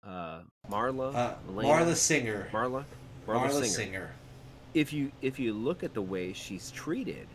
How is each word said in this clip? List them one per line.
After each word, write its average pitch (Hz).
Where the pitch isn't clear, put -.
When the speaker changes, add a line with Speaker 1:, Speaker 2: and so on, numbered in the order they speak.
Speaker 1:
Uh, 90
Marla? 131
Speaker 2:
Uh, 120
Speaker 1:
Elena? 104
Speaker 2:
Marla 165
Singer. 110
Speaker 1:
Marla? 127
Marla 120
Speaker 2:
Marla -
Speaker 1:
Singer. 143
Speaker 2:
Singer. 95
Speaker 1:
If 151
you, 143
if 135
you 117
look 127
at 170
the 107
way 92
she's -
treated 151